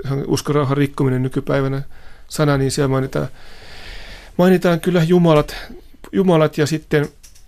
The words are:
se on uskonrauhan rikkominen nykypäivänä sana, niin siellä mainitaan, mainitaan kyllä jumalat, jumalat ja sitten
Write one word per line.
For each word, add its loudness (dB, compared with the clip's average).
se -4
on -4
uskonrauhan -2
rikkominen 0
nykypäivänä -2
sana, 0
niin 0
siellä 0
mainitaan, -2
mainitaan 4
kyllä 2
jumalat, 4
jumalat 2
ja 2
sitten 0